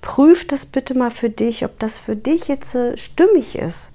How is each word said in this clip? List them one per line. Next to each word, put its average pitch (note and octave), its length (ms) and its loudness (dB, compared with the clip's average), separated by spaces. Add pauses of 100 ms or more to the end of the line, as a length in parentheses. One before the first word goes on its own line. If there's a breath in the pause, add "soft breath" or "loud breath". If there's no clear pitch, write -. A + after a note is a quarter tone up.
Prüf D#4+ 440 6
das C#4 200 -6
bitte C4 300 -4
mal B3 140 0
für A#3 200 -4
dich, A3+ 340 -2
ob - 140 -8
das A3 180 -6
für G#3+ 200 -6
dich D4+ 320 0
jetzt, - 260 -4
äh, A#3+ 220 -2
stimmig F4+ 600 2
ist. - 380 -8